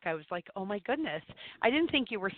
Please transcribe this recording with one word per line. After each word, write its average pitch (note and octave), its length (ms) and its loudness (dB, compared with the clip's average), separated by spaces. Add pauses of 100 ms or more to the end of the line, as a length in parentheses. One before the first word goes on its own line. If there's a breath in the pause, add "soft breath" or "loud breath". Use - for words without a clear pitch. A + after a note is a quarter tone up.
I E3 100 0
was D#3 160 -8
like, F3 240 -6
"Oh F#3+ 100 -4
my G3+ 140 -2
goodness, G#3+ 420 -2 (400 loud breath)
I A3+ 80 6
didn't D4+ 220 4
think C4+ 180 2
you G#3+ 100 -4
were F#3+ 180 -2